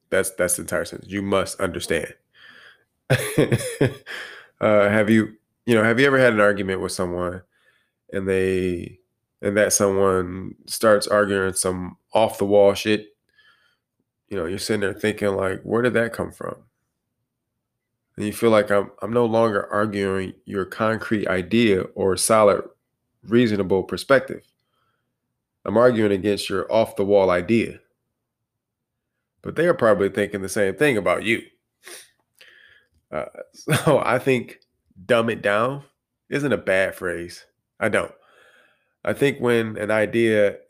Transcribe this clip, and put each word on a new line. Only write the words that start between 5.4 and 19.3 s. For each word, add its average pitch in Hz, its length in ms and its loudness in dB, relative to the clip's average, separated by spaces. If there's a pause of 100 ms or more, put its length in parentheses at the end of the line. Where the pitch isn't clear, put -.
you 120 80 4
know, 107 80 4
have 113 160 2
you 139 80 4
ever 135 100 2
had 127 160 4
an 107 60 0
argument 98 420 2
with 90 120 -6
someone 90 500 -6 (720)
and 95 160 -6
they, 92 720 -2 (420)
and 101 140 -2
that 98 160 2
someone 95 840 0 (120)
starts 104 420 2
arguing 98 440 0
some 90 440 -6 (160)
off 110 260 0
the 101 60 -2
wall 101 300 6
shit? 107 340 -2 (1200)
You 98 100 -8
know, 82 80 -4
you're 95 120 -6
sitting 104 220 -2
there 98 140 -2
thinking, 104 340 -2
like, 95 340 -2
"Where 104 200 -2
did 120 120 0
that 117 180 0
come - 180 -6
from?" - 260 -12 (1600)
And 104 80 -8
you 104 80 -4
feel 117 180 0
like, 104 200 4
"I'm, 101 200 0 (120)
I'm 110 100 -8
no 120 140 2
longer 113 440 0